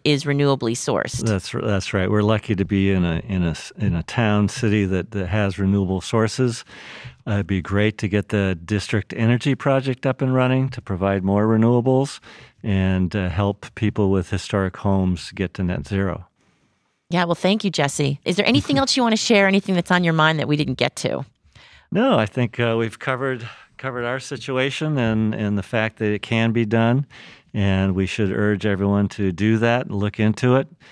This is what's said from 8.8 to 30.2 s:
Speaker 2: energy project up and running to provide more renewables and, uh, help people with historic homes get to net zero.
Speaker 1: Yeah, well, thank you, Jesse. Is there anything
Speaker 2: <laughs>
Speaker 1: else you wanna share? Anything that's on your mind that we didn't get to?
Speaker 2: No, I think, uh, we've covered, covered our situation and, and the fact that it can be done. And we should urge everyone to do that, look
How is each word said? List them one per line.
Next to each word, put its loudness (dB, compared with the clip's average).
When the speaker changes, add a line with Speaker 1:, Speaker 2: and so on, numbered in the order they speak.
Speaker 2:
energy 2
project -2
up 0
and 0
running 2
to -10
provide 0
more 2
renewables 2
and, 0
uh, -2
help -2
people 0
with 0
historic -2
homes 0
get -4
to -6
net -4
zero. -4
Speaker 1:
Yeah, 0
well, 0
thank 0
you, 0
Jesse. -2
Is 0
there 0
anything 0
Speaker 2:
<laughs> -
Speaker 1:
else 0
you 2
wanna 2
share? 4
Anything 2
that's -2
on 4
your 2
mind 4
that -4
we 2
didn't -2
get 0
to? -4
Speaker 2:
No, 2
I 2
think, -4
uh, 2
we've -4
covered, -4
covered -6
our -4
situation -4
and, 0
and -2
the -2
fact -2
that 0
it -4
can 0
be 2
done. 2
And 2
we 0
should -2
urge 0
everyone 2
to -2
do 2
that, 0
look -2